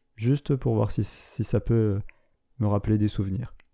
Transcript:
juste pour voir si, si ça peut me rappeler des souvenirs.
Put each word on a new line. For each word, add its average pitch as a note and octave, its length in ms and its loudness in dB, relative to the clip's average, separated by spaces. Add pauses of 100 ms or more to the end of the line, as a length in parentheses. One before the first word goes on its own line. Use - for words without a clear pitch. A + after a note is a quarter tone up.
(160)
juste C3 400 0
pour A#2+ 180 0
voir A2 160 2
si, G#2+ 140 -2
si - 400 -8
ça - 160 0
peut A2 400 2 (580)
me G#2+ 80 0
rappeler G#2 320 2
des G#2 100 2
souvenirs. G2 460 -4 (200)